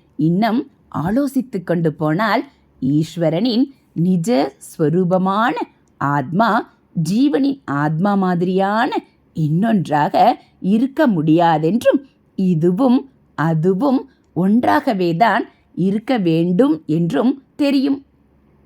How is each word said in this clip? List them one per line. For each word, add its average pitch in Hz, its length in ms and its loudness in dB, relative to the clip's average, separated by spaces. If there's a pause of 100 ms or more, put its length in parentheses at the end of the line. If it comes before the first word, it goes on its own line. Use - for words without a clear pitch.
(200)
இன்னும் 196 420 0 (340)
ஆலோசித்துக் 220 720 -4
கொண்டு 165 260 0
போனால், 160 500 -2 (380)
ஈஸ்வரனின் 165 840 0 (340)
நிஜ 175 300 0 (320)
ஸ்வரூபமான 185 920 0 (460)
ஆத்மா 143 480 0 (520)
ஜீவனின் 269 580 0 (160)
ஆத்மா 156 400 0
மாதிரியான 190 760 0 (440)
இன்னொன்றாக 160 800 0 (520)
இருக்க 262 400 0
முடியாதென்றும், 165 920 2 (360)
இதுவும் 185 640 2 (380)
அதுவும் 185 640 0 (360)
ஒன்றாகவே 202 800 0
தான் 220 280 2 (340)
இருக்க 196 340 -2 (100)
வேண்டும் 180 540 2 (140)
என்றும் 175 440 0 (220)
தெரியும். 277 440 0 (680)